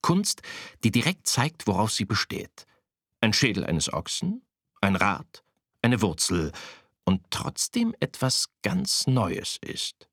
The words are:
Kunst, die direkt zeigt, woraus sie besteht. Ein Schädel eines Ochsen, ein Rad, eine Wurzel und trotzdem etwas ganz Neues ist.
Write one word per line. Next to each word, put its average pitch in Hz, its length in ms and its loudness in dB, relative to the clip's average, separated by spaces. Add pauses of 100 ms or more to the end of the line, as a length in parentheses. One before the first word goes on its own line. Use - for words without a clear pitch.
Kunst, - 400 0 (420)
die 113 60 4
direkt 120 380 0
zeigt, - 400 0
woraus 104 280 2
sie 101 100 -2
besteht. - 600 -4 (560)
Ein 110 120 4
Schädel 101 300 2
eines - 300 0
Ochsen, - 480 -4 (400)
ein 98 140 4
Rad, - 480 -2 (400)
eine 120 180 4
Wurzel 87 520 0 (520)
und 92 240 4
trotzdem - 720 -2
etwas - 500 -2 (140)
ganz - 420 -2
Neues 98 560 0
ist. - 520 -10